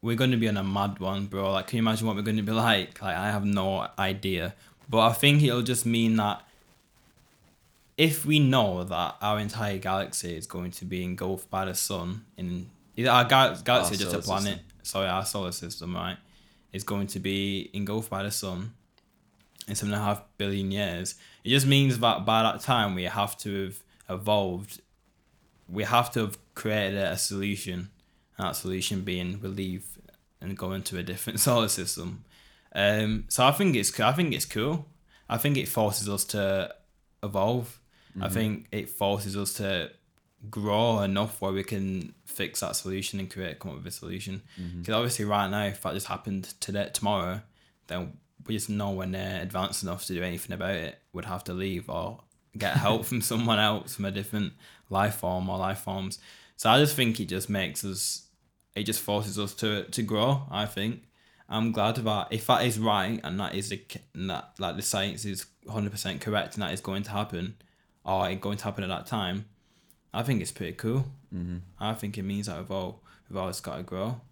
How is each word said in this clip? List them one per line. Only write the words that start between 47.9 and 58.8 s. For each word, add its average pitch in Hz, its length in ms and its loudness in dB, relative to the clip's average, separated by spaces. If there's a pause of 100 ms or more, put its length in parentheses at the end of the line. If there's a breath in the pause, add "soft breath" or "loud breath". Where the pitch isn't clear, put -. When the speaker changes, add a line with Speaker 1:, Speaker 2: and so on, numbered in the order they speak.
Speaker 1:
we're 113 100 -4
just 101 140 -4
nowhere 101 360 0
near 95 360 -4
advanced 95 400 -2
enough 90 240 -6
to 92 80 -4
do 87 80 -2
anything 87 320 -4
about 92 220 -2
it. 80 220 -6 (140)
We'd 90 140 -8
have 90 180 -6
to 92 80 -8
leave 92 380 -4
or 90 300 -6 (360)
get 104 220 0
help 110 260 2
Speaker 2:
<laughs> - 60 -6
Speaker 1:
from 123 100 0
someone 113 380 2
else, 107 380 0
from 98 100 -4
a 98 40 -2
different 98 440 -4 (340 loud breath)
life 101 280 2
form 92 340 -2
or 95 80 -4
life 95 220 -2
forms. 95 380 -6 (380 loud breath)
So 113 140 2
I 123 80 10
just 147 180 6
think 117 240 2
it 101 60 -4
just 92 240 -4
makes 98 340 -2
us, - 440 -6 (460)
it 104 100 -4